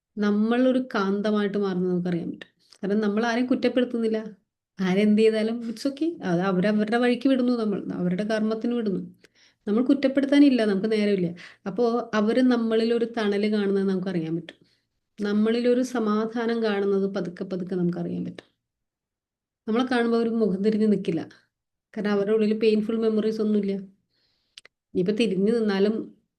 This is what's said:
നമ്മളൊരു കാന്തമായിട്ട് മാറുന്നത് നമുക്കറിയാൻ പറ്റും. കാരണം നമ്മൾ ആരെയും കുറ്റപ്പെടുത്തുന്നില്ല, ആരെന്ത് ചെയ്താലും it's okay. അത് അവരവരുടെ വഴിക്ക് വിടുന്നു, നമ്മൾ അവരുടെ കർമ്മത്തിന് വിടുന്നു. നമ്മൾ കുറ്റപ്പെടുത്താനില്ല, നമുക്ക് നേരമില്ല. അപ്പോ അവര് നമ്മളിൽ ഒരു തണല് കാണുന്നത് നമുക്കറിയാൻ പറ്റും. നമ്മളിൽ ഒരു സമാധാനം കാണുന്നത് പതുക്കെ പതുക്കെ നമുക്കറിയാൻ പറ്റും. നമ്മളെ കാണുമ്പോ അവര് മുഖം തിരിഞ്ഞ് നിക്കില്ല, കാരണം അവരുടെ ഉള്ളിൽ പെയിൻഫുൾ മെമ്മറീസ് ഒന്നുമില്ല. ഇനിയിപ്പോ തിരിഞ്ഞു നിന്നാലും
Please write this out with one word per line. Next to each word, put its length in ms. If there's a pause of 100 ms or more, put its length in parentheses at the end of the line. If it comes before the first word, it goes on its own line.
(160)
നമ്മളൊരു 640 (140)
കാന്തമായിട്ട് 640
മാറുന്നത് 340
നമുക്കറിയാൻ 380
പറ്റും. 200 (220)
കാരണം 280
നമ്മൾ 260
ആരെയും 200
കുറ്റപ്പെടുത്തുന്നില്ല, 720 (600)
ആരെന്ത് 440
ചെയ്താലും 400
it's 240
okay. 220 (140)
അത് 180
അവരവരുടെ 580
വഴിക്ക് 300
വിടുന്നു, 240
നമ്മൾ 400
അവരുടെ 320
കർമ്മത്തിന് 500
വിടുന്നു. 280 (640)
നമ്മൾ 160
കുറ്റപ്പെടുത്താനില്ല, 800
നമുക്ക് 280
നേരമില്ല. 360 (380)
അപ്പോ 180 (300)
അവര് 280
നമ്മളിൽ 520
ഒരു 100
തണല് 480
കാണുന്നത് 360
നമുക്കറിയാൻ 480
പറ്റും. 220 (600)
നമ്മളിൽ 500
ഒരു 140
സമാധാനം 800
കാണുന്നത് 520
പതുക്കെ 300
പതുക്കെ 300
നമുക്കറിയാൻ 500
പറ്റും. 240 (1200)
നമ്മളെ 180
കാണുമ്പോ 340
അവര് 120
മുഖം 320
തിരിഞ്ഞ് 300
നിക്കില്ല, 300 (720)
കാരണം 160
അവരുടെ 220
ഉള്ളിൽ 260
പെയിൻഫുൾ 380
മെമ്മറീസ് 440
ഒന്നുമില്ല. 340 (1120)
ഇനിയിപ്പോ 260
തിരിഞ്ഞു 400
നിന്നാലും 420 (440)